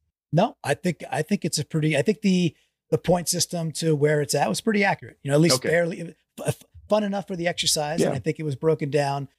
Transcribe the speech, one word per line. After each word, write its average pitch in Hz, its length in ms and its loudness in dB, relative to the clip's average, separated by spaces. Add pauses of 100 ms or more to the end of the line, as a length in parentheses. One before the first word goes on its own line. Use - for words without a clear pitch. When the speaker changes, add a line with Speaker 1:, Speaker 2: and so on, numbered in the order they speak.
(320)
Speaker 1:
No, 208 320 2
I 139 120 -2
think, - 360 -4
I 147 120 -2
think - 200 -4
it's 170 140 -4
a 147 80 -6
pretty, 156 320 0
I 139 60 2
think - 180 0
the, 180 340 2 (360)
the 156 80 2
point 180 280 0
system 165 460 -2
to 160 220 2
where 147 260 2
it's 143 140 -2
at 143 120 2
was 196 140 -2
pretty 208 220 2
accurate. 160 400 -2
You 135 80 -4
know, 139 40 4
at 151 60 6
least 175 140 6
Speaker 2:
Okay. 120 140 -2
Speaker 1:
fairly 170 320 0
f-, 170 140 -12 (300)
f-, - 180 -4 (240)
fun 214 160 2
enough 202 240 -6
for 190 80 -8
the 170 120 -4
exercise. 160 540 -2
And 180 100 2
Speaker 2:
Yeah. - 40 -4
Speaker 1:
I 135 40 -6
think 156 200 -4
it 160 40 -8
was 147 120 -4
broken 156 360 0
down, 139 360 -2 (120)